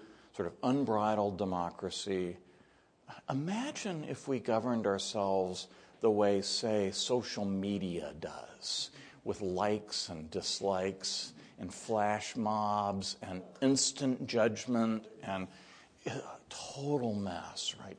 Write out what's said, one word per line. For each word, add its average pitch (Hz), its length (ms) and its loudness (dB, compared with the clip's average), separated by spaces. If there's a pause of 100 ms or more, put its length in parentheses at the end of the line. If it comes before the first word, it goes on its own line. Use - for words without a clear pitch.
(340)
sort 87 140 -2
of - 140 -6
unbridled 107 720 4
democracy. 90 1040 -2 (920)
Imagine 185 800 -2
if - 180 -8
we 135 120 0
governed 113 480 2
ourselves 95 840 2 (340)
the 113 80 8
way, 101 320 6
say, 107 500 2
social 110 520 0
media 95 760 -2
does, - 720 -6 (340)
with 101 160 -4
likes 104 680 0
and 80 200 -8
dislikes 95 1000 -2 (260)
and - 140 -8
flash 104 640 0
mobs 104 880 0
and 92 200 -6 (200)
instant 135 640 2
judgment 113 800 2 (160)
and, 95 260 -4 (580)
uh, - 140 -4 (300)
total 139 640 -2
mess, 92 680 -4
right? 98 160 -12